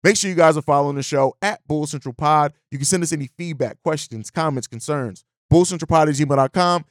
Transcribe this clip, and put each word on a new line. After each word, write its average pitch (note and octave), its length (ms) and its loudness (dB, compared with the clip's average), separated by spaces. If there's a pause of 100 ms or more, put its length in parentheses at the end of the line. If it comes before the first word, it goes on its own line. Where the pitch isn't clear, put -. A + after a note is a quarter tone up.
Make G#3 140 4
sure G3 120 -2
you F#3 60 -4
guys D#3+ 220 6
are D#3 40 -4
following C#3+ 360 0
the C3+ 60 -6
show C3+ 380 0
at G#3 260 -4
Bull D3+ 200 -4
Central C#3 260 -10
Pod. D3+ 400 2 (160)
You C#3 80 -10
can C#3 80 -6
send F3+ 160 0
us E3 120 -4
any D3 140 -6 (100)
feedback, D3+ 440 -6
questions, D3 480 -6
comments, D3+ 380 -4
concerns, A#2+ 560 -8 (280)
bullcentralpod D#3+ 580 4
at D3 60 0
gmail C#3 200 0
dot C3+ 160 2
com. F3 400 0